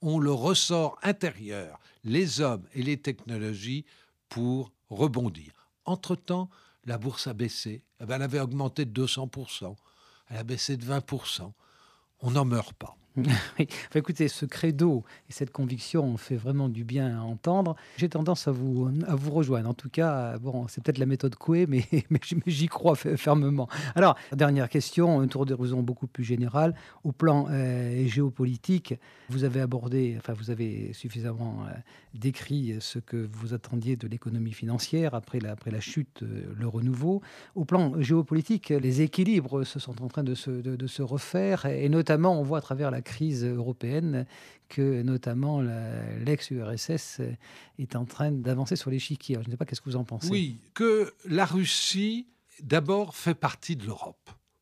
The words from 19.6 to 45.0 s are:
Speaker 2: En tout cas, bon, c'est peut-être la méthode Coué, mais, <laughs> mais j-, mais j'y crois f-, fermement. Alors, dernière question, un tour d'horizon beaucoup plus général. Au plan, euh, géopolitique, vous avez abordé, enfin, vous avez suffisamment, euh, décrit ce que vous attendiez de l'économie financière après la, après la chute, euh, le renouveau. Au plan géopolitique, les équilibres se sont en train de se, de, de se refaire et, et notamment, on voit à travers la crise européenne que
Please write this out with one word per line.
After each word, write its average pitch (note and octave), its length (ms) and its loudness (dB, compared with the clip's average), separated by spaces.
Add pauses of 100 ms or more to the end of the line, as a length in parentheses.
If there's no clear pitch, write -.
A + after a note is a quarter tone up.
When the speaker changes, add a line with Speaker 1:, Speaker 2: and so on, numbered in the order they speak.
Speaker 2:
En B2+ 60 0
tout C3+ 160 -10
cas, C3 480 0
bon, B2 300 -4
c'est B2 140 -10
peut-être C3 160 2
la C3 80 2
méthode C3+ 280 2
Coué, E3+ 320 4
mais, C3 240 4
<laughs> D3+ 200 2
mais D#3 140 4
j-, E3+ 120 -2
mais F3+ 160 2
j'y D#3 160 2
crois D#3+ 260 4
f-, D#3 220 0
fermement. C#3+ 520 4 (280)
Alors, F3 200 8 (160)
dernière C#3+ 360 4
question, D#3+ 520 4
un C3+ 60 4
tour C3+ 180 0
d'horizon B2+ 380 0
beaucoup B2 240 -2
plus - 160 -6
général. B2 520 2 (280)
Au D#3 80 -2
plan, D3 400 4
euh, B2+ 560 0
géopolitique, B2+ 880 0 (340)
vous C3 140 -2
avez C3 180 2
abordé, B2 560 0
enfin, A2+ 160 -6
vous A2 180 -6
avez G#2+ 420 -4
suffisamment, A2+ 760 -6
euh, - 40 -10 (420)
décrit B2+ 640 -2
ce - 200 -8
que A2+ 320 -6
vous A2 220 -8
attendiez A#2+ 420 -2
de A#2 100 -6
l'économie A2+ 460 -4
financière A#2+ 640 -2
après A#2 260 -4
la, G#2+ 100 -6
après G#2+ 220 -8
la A2 80 -4
chute, - 420 -6
euh, G#2 340 -8
le A#2 120 -2
renouveau. B2+ 520 0 (360)
Au E3+ 80 -2
plan D#3+ 360 4
géopolitique, D#3 680 2
les C3 320 4
équilibres D3+ 640 2
se - 140 -8
sont B2 200 -10
en B2+ 80 -6
train D3 140 -4
de B2+ 140 0
se, - 140 -6
de, B2+ 260 -4
de B2+ 100 -4
se C#3 160 -6
refaire F3+ 640 0
et, C#3 180 0
et C#3+ 40 4
notamment, D#3+ 520 6
on C#3+ 40 0
voit C3+ 140 0
à C#3+ 40 -4
travers C3+ 280 -2
la B2 100 -2
crise C3+ 440 -2
européenne B2+ 800 -2 (420)
que C3+ 340 2